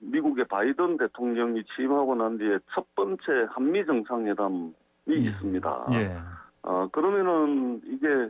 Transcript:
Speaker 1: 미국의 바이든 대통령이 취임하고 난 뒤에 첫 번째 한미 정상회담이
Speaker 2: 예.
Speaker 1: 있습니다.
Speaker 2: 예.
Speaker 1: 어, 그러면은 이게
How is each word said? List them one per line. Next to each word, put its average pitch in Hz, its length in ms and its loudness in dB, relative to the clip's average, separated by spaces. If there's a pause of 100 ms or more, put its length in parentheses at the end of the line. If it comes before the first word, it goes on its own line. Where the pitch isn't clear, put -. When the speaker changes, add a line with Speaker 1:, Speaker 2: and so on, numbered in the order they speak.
Speaker 1:
미국의 131 480 0
바이든 135 500 0
대통령이 117 680 0
취임하고 135 500 0
난 113 220 0
뒤에 104 220 0 (160)
첫 - 200 -4
번째 196 280 -2 (260)
한미 160 380 0
정상회담이 101 880 -2 (340)
Speaker 2:
예. 156 60 4
Speaker 1:
있습니다. 98 800 -2
Speaker 2:
예. 101 200 0 (480)
Speaker 1:
어, 92 300 0
그러면은 151 920 2
이게 135 200 -4 (240)